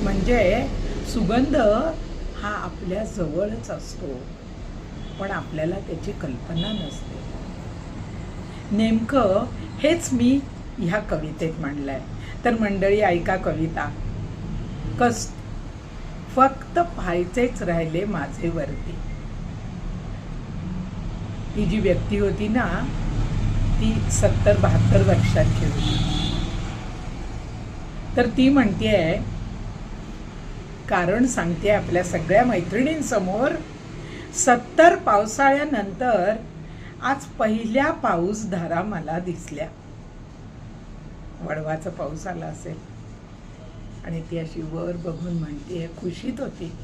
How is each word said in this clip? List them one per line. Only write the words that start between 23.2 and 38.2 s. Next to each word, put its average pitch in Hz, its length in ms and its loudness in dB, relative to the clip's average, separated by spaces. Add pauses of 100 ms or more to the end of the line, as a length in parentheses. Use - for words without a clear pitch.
ती 220 320 2
सत्तर 202 460 4
बहात्तर 190 500 6
वर्षांची - 580 4
होती. - 320 2 (2250)
तर 247 100 6
ती 254 220 6
म्हणतेय, 208 720 6 (1700)
कारण 196 360 4
सांगते 175 440 2
आपल्या 180 340 4
सगळ्या 180 420 4
मैत्रिणींसमोर, 226 1040 2 (840)
"सत्तर 320 640 8
पावसाळ्यानंतर 220 1400 4 (680)
आज 269 220 -2
पहिल्या 226 640 2
पाऊसधारा 180 920 0